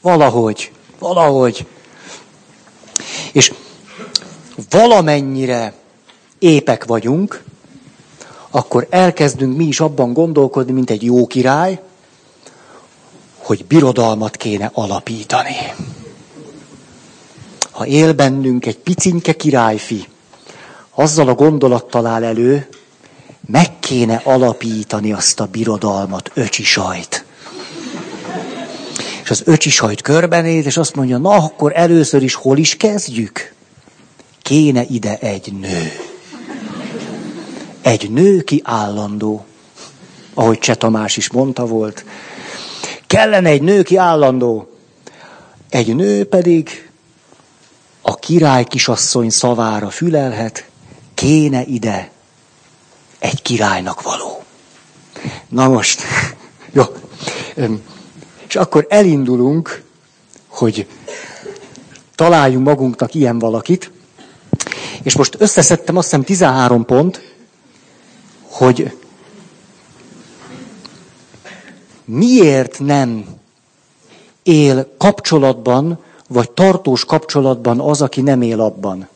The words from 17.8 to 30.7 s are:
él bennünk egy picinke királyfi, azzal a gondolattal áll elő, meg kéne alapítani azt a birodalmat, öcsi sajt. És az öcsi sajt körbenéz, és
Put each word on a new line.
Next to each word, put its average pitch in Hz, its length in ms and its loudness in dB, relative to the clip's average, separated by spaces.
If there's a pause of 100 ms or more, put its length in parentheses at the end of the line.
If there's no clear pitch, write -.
él 156 260 4
bennünk 135 540 0
egy 113 120 -6
picinke 170 540 -2
királyfi, 113 720 0 (840)
azzal 151 380 2
a 127 60 4
gondolattal 127 720 2
áll 113 180 -2
elő, 120 440 0 (760)
meg 151 320 2
kéne 117 460 -2
alapítani 110 880 0
azt - 280 -2
a 107 60 -4
birodalmat, 98 880 -4
öcsi 113 280 -4
sajt. - 640 -4 (2000)
És - 80 -8
az 110 140 -2
öcsi 156 260 4
sajt 107 300 0
körbenéz, 165 680 0
és 135 100 -2